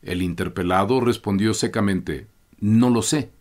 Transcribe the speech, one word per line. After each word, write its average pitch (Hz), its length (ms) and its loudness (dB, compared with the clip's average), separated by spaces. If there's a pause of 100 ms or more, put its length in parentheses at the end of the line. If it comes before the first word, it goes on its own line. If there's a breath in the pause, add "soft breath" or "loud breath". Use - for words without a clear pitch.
El 90 200 -6
interpelado 92 760 0
respondió 107 540 0
secamente, 98 760 -2 (320)
"No 113 300 4
lo 117 120 2
sé". 143 280 -2 (100)